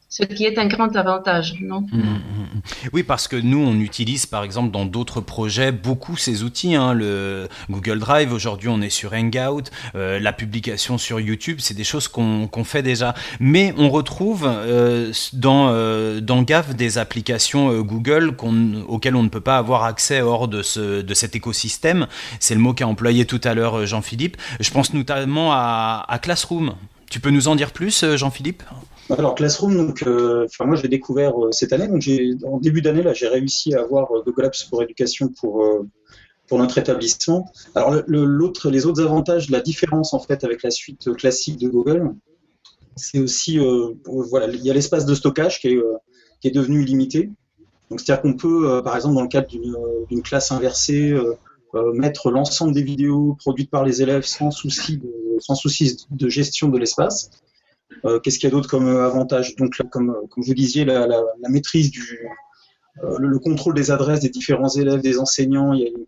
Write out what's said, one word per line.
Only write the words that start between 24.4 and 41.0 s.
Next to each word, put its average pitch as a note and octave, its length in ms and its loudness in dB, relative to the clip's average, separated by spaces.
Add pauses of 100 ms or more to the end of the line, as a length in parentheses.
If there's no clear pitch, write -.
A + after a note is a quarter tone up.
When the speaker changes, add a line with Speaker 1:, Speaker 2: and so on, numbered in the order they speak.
Speaker 2:
Je C#3+ 120 -2
pense C#3 220 2
notamment C#3+ 580 0
à, A2+ 560 0
à A#2+ 120 -2
Classroom. E3 560 -2 (340)
Tu B2 100 -10
peux C#3+ 120 2
nous C#3+ 160 6
en D#3 80 4
dire C#3 160 0
plus, G3+ 320 0
euh, D#3 140 4
Jean-Philippe ? C3+ 460 -4 (460)
Speaker 3:
Alors B2+ 260 2
Classroom, F#3+ 400 2
donc, D#3 280 0
euh, A#2+ 420 2
enfin, - 180 -6
moi D3 140 4
j'ai C3+ 100 -2
découvert, C3+ 500 0
euh, A2+ 140 2
cette - 220 0
année, F#3 160 0
donc F3 120 2
j'ai, C3 300 2 (160)
en C3+ 120 -4
début D#3 220 2
d'année D#3 220 2
là, F3 80 4
j'ai - 160 -2
réussi C3+ 480 0
à B2 60 2
avoir, C3 300 0
euh, A2+ 140 0
Google B2 200 0
Apps - 180 -4
for A#2+ 200 -2
Education A#2+ 540 -2
pour, G#2+ 280 0
euh, G#2 200 2 (600)
pour B2+ 120 2
notre B2 180 0
établissement. C3+ 760 0 (240)
Alors - 160 4
le, D3+ 160 0
le, D3 160 2
l'autre, D3+ 460 2
les C3+ 160 2
autres E3 180 2
avantages, D#3 460 2
la C3 100 2
différence D#3 540 0
en C3 60 -2
fait C#3 260 -4
avec A#2 180 -4
la A#2+ 80 0
suite, - 380 -8